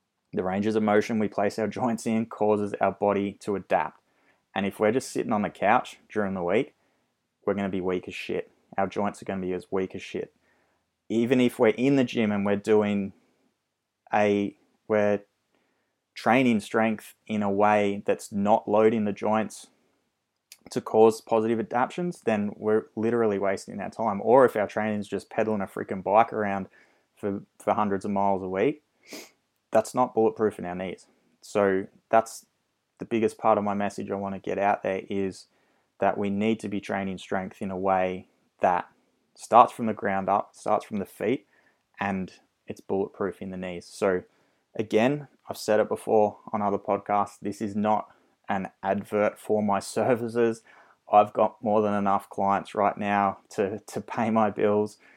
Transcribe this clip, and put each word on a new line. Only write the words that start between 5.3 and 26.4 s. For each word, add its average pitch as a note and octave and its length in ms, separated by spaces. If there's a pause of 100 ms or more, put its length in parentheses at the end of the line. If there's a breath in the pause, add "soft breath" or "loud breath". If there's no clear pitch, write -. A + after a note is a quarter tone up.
on G#2+ 120
the F2 60
couch G#2+ 480 (140)
during G2+ 220
the F#2 100
week, G#2 300 (720)
we're G2+ 80
gonna G2 160
be F#2 120
weak F#2 260
as E2+ 60
shit. - 380 (260)
Our G2 100
joints G#2 340
are - 40
gonna F#2+ 160
be F#2 120
as F2+ 180
weak F#2+ 240
as F2+ 60
shit. - 320 (720)
Even A#2+ 320
if B2 180
we're A#2 120
in C3 260
the C3+ 80
gym A#2 280
and G2+ 140
we're G2+ 120
doing G#2 560 (1000)
a, G2+ 420 (320)
we're G#2 340 (920)
training A#2+ 460
strength A2 560 (100)
in G#2+ 160
a G2+ 80
way G#2 560
that's - 260
not G#2 380
loading A2 360
the G2+ 80
joints G#2+ 540 (1000)
to B2 120
cause A2 400
positive A2+ 380
adaptations, C3 640
then G#2 320
we're G#2+ 380
literally A2 440
wasting G2 400
our F#2 100
time. G#2 320
Or A#2+ 240
if A2 100
our G2+ 120
training's G#2+ 400
just - 240
pedaling G#2+ 300
a F#2+ 40
freaking G2 380
bike G#2+ 300
around G2 340 (480 soft breath)